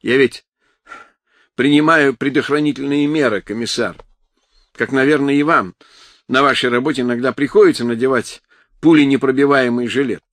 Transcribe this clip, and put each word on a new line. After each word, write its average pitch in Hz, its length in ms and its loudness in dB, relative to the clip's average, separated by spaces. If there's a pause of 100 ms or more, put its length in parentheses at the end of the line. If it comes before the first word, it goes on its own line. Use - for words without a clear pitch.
Я 120 160 -2
ведь 135 300 0 (1080)
принимаю 147 600 2
предохранительные 143 920 -2
меры, 131 340 -2
комиссар. 107 540 -6 (760)
Как, 120 200 -6
наверное, 139 420 2
и 143 80 2
вам. 143 320 -2 (540)
На 131 140 0
вашей 131 280 0
работе 127 320 -2
иногда 123 300 -2
приходится 147 520 2
надевать 120 580 -4 (380)
пуленепробиваемый 135 1080 2
жилет. 123 340 -4 (100)